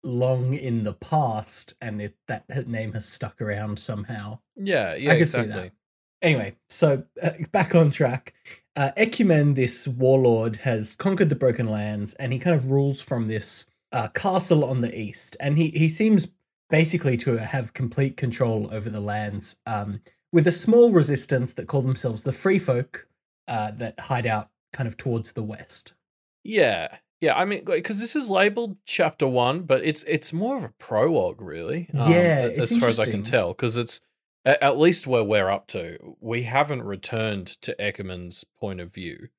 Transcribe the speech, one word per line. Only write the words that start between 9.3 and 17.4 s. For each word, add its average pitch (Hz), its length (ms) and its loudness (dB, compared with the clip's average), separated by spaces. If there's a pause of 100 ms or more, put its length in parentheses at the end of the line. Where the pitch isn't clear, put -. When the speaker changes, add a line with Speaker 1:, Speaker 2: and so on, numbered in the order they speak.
Speaker 1:
this 127 320 -2
warlord, 120 720 4
has 110 380 -2
conquered 190 340 2
the 139 60 2
Broken 123 340 0
Lands, 104 460 -4
and 127 160 -6
he 127 80 -4
kind 175 160 2
of 131 160 0
rules 139 300 0
from 117 280 -4
this, - 360 -6 (260)
uh, 110 180 -2
castle 185 540 2
on 127 180 0
the 117 160 -4
east. - 420 -10
And 143 180 0
he, 160 120 4
he 160 200 2
seems 214 380 4 (420)
basically 156 480 2
to 117 200 0
have 110 360 -6